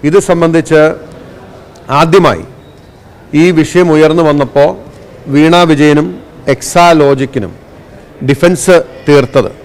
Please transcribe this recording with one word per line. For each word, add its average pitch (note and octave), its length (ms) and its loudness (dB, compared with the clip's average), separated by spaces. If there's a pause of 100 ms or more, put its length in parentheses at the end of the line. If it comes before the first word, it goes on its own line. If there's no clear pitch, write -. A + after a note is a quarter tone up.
ഇത് F3+ 100 0 (120)
സംബന്ധിച്ച് E3 520 0 (1160)
ആദ്യമായി D#3+ 440 0 (960)
ഈ - 20 4 (160)
വിഷയം F3+ 360 0
ഉയർന്നു D#3 340 2
വന്നപ്പോൾ C#3+ 380 0 (680)
വീണ E3 260 2 (100)
വിജയനും D3 380 0 (460)
എക്സാലോജിക്കിനും C#3 1000 0 (760)
ഡിഫൻസ് F3 480 0 (300)
തീർത്തത് C#3+ 420 0 (140)